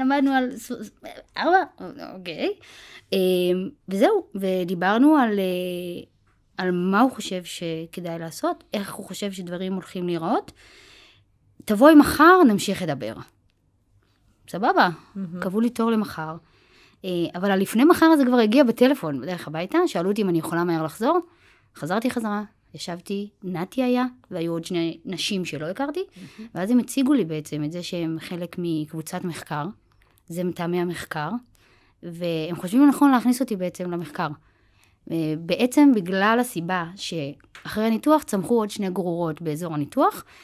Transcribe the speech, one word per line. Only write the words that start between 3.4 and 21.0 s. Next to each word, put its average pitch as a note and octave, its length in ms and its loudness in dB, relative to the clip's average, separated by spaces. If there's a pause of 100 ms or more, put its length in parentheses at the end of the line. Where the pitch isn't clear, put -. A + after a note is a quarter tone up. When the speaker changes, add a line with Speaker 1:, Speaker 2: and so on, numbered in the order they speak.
Speaker 1:
וזהו, E4 360 2 (100)
ודיברנו F#3+ 840 2
על, A3 220 2
אה, F3+ 640 -4 (540)
על F#3 140 -2
מה F#3 300 2
הוא B3+ 100 4
חושב F#3 320 -8
שכדאי E3 760 -10
לעשות, C#4+ 440 -8 (100)
איך G3+ 200 -8
הוא G3 120 -14
חושב G3 260 -8
שדברים F#3 420 -8
הולכים F3+ 320 -8
להיראות. F3 460 -4 (1120)
"תבואי C4 300 8
מחר, E4 520 8
נמשיך G3 340 0
לדבר." C3 320 -6 (1400)
סבבה, A#3 400 4 (260)
Speaker 2:
מהמם. F3+ 260 -10
Speaker 1:
קבעו G3 200 -2
לי A#3+ 80 2
תור A3+ 220 0
למחר, E3 440 -2 (680)
אה, F#3+ 40 -6 (260)
אבל G3 160 0
הלפני G3 320 2
מחר E4 220 6
הזה D#4 200 6
כבר B3 120 2
הגיע A#3+ 260 6
בטלפון, A3+ 580 2
בדרך F3 260 -8
הביתה, E3 300 -4 (100)
שאלו F3+ 220 -2
אותי G3+ 120 0
אם F#3+ 80 2
אני E3+ 100 2
יכולה E3 240 -2
מהר E3 200 0
לחזור, A#3+ 360 0 (560)